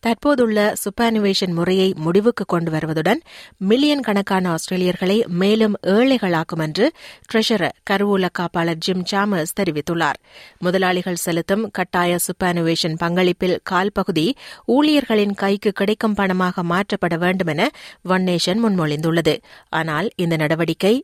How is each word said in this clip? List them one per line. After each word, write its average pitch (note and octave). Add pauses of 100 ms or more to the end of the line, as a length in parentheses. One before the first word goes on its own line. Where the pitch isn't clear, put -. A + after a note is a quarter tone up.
தற்போதுள்ள A3+
superannuation G3+
முறையை F#3
முடிவுக்கு F#3+
கொண்டு E3+
வருவதுடன், D#3 (380)
million C4+
கணக்கான G3
ஆஸ்திரேலியர்களை F3+ (100)
மேலும் G#3 (120)
ஏழைகளாக்கும் F#3+
என்று D#3 (400)
Treasurer, A3
கருவூல G3
காப்பாளர் E3+
Jim F3+
Chalmers G3
தெரிவித்துள்ளார். E3 (360)
முதலாளிகள் F3+
செலுத்தும் G3
கட்டாய F3
superannuation E3+
பங்களிப்பில் F3+
கால்பகுதி F#3 (380)
ஊழியர்களின் B3
கைக்கு G3
கிடைக்கும் G#3+
பணமாக F#3
மாற்றப்பட F3
வேண்டும் F#3
என E3 (320)
ஒன் F#3
Nation F3+
முன்மொழிந்துள்ளது. D#3+ (320)
ஆனால், D#3+
இந்த E3+
நடவடிக்கை E3